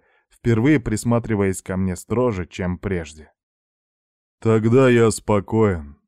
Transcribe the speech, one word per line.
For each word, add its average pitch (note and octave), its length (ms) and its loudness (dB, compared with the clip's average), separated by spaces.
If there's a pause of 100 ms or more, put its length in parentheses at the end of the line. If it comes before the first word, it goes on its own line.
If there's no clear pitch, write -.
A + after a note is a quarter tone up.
(300)
впервые A#2+ 500 0
присматриваясь A2 840 -2
ко F#2+ 140 -8
мне F#2 200 -2
строже, A2 500 -4
чем F2+ 320 -6
прежде. D#2+ 540 -8 (1080)
"Тогда A2+ 500 4
я A#2 220 4
спокоен", — G2 880 -2 (100)